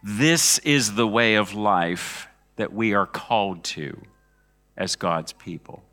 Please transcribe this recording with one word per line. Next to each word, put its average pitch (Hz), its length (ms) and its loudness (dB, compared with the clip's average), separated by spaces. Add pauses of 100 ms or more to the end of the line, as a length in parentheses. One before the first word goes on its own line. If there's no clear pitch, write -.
This 143 560 2
is 131 360 2
the 113 120 2
way 110 280 4
of 101 180 2
life 90 720 -2 (280)
that - 180 -6
we 107 200 0
are 101 120 2
called 98 600 -4
to - 360 -8 (760)
as 95 200 -4
God's 82 380 -2
people. - 600 -14